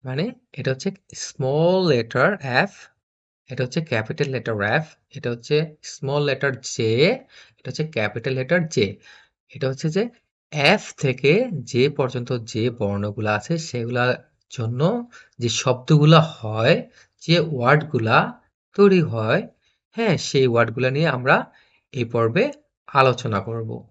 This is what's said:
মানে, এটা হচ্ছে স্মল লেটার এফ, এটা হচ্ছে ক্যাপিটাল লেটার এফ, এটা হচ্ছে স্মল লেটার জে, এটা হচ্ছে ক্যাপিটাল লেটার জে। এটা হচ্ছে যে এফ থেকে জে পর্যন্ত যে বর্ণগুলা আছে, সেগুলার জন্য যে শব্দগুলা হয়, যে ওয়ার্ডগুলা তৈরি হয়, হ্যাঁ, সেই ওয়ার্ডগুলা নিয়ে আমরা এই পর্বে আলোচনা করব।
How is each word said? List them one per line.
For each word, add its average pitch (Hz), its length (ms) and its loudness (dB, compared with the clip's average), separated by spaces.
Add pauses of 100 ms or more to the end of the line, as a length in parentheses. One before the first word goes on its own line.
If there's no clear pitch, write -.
মানে, 147 280 -6 (200)
এটা - 200 -4
হচ্ছে 135 180 -4 (240)
স্মল 165 720 0
লেটার 123 420 2 (100)
এফ, 139 320 0 (760)
এটা 127 140 -4
হচ্ছে 127 160 -4
ক্যাপিটাল 139 480 -4
লেটার 113 340 -4
এফ, 127 220 0 (320)
এটা 123 140 -6
হচ্ছে 151 520 -2
স্মল 143 420 -4
লেটার 139 360 -2
জে, 113 300 -2 (680)
এটা - 80 -18
হচ্ছে 131 180 -6
ক্যাপিটাল 120 500 -4
লেটার 156 340 -2
জে। 117 180 2 (680)
এটা 131 140 -4
হচ্ছে 135 200 -4
যে 196 200 -2 (440)
এফ 151 440 0
থেকে 147 500 2 (160)
জে 123 260 2
পর্যন্ত 127 440 -4
যে 117 380 -2
বর্ণগুলা 104 640 -4
আছে, 165 240 -4
সেগুলার 123 560 -2 (360)
জন্য 147 580 -2 (300)
যে 117 100 -2
শব্দগুলা 147 720 4
হয়, 120 680 0 (340)
যে 165 180 2
ওয়ার্ডগুলা 135 1000 0 (340)
তৈরি 196 240 6
হয়, 113 480 0 (420)
হ্যাঁ, 214 260 0
সেই 135 300 0
ওয়ার্ডগুলা 117 440 2
নিয়ে 151 180 0
আমরা 139 440 0 (400)
এই 123 120 -4
পর্বে 117 480 0 (340)
আলোচনা 123 540 2
করব। 113 500 -10